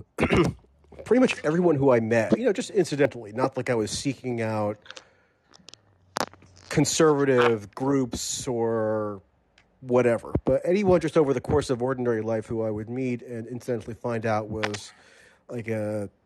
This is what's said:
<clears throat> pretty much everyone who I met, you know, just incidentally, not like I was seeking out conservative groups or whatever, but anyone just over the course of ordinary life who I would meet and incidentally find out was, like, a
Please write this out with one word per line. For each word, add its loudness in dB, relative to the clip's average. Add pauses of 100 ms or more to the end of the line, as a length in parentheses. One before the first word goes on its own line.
<clears throat> -18
pretty 0
much 2
everyone 2
who 4
I 6
met, 2
you -2
know, 4
just -6
incidentally, 0
not -4
like -2
I 0
was 0
seeking -6
out -2 (1900)
conservative 4
groups -2
or -2 (600)
whatever, 2 (120)
but 2
anyone 4
just -2
over 4
the -2
course 0
of -2
ordinary 0
life -2
who -4
I -2
would -6
meet -4
and -10
incidentally -8
find -4
out -2
was, -8 (560)
like, -10
a -4 (160)